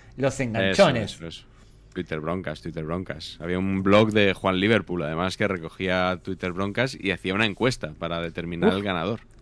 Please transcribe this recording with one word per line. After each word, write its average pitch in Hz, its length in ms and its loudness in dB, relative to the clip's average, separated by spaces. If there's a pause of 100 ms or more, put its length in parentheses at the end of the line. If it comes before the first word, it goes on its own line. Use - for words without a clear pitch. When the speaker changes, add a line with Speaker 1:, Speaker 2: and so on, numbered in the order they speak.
(160)
Speaker 1:
los 127 220 0
enganchones. 113 760 2
Speaker 2:
Eso, 85 120 -14
eso, - 140 -12
eso. - 60 -20 (460)
Twitter 82 280 -4
broncas, 80 420 -4
Twitter 80 220 -8
broncas. 82 560 -6
Había 87 180 -2
un 95 240 0
blog 104 300 6
de 101 220 4
Juan 92 260 0
Liverpool, 98 420 2
además, 82 340 -2
que 104 120 0
recogía 90 720 -2
Twitter 92 300 -6
broncas 101 460 -2
y 95 120 -2
hacía 95 240 -2
una 110 120 2
encuesta 98 520 -2
para 85 220 -4
determinar 85 500 0
Speaker 1:
Uf, - 40 0
Speaker 2:
el 101 100 -4
ganador. 95 360 -2 (220)